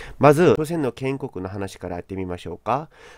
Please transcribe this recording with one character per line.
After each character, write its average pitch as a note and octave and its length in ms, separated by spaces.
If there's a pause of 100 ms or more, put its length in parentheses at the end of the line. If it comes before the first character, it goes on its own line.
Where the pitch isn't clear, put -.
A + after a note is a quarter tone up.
(180)
ま D3 140
ず、 D3 240
朝 D#3 80
鮮 D#3+ 180
の A#2+ 100
建 C3+ 260
国 B2 240
の F#2 60
話 G2 300
か F2+ 100
ら F2 80
や F2 60
っ - 20
て F#2+ 120
み F#2+ 100
ま F2 120
し - 80
ょ E2+ 80
う F2 40
か。 C3+ 300 (300)